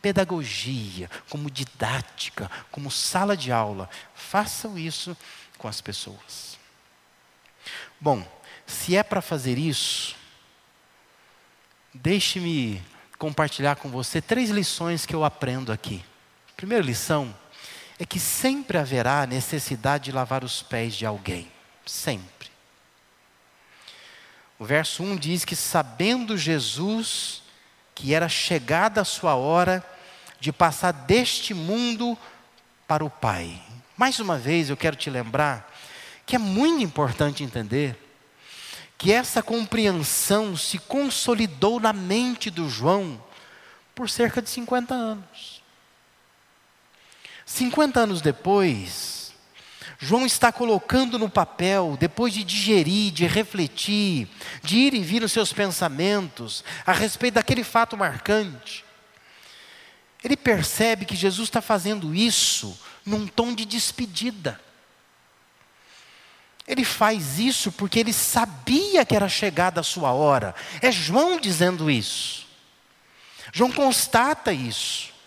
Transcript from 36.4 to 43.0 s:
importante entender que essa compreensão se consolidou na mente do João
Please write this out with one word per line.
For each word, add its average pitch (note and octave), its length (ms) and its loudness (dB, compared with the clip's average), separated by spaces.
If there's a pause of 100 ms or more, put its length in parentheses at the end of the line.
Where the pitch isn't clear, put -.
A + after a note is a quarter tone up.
importante D3 600 0
entender B2 640 -4 (880)
que F#3+ 140 4
essa A#3+ 300 2
compreensão G#3 1120 0
se - 220 -4
consolidou A3+ 1000 0
na A3 120 4
mente G#3+ 580 -2
do E3 200 -4
João C#3 540 0 (720)